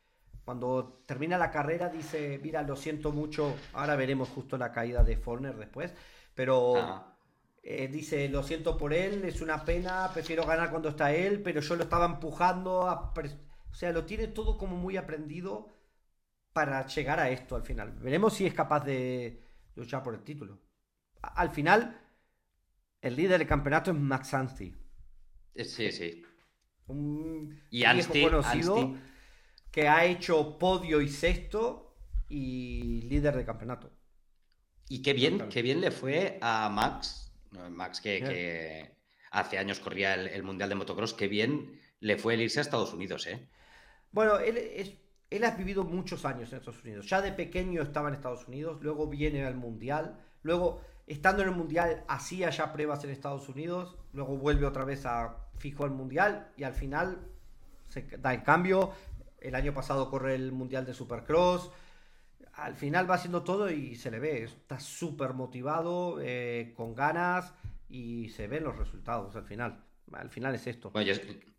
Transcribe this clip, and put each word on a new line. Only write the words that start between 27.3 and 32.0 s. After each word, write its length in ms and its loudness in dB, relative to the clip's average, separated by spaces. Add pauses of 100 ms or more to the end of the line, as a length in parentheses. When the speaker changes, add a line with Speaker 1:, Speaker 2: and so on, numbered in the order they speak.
Speaker 2:
Y 80 -4
Speaker 1:
viejo 140 8
Speaker 2:
Anstey, 320 6
Speaker 1:
conocido 540 6
Speaker 2:
Anstey. 240 0 (720)
Speaker 1:
que 160 4
ha 180 8
hecho 540 2
podio 420 4
y 80 2
sexto 840 0 (340)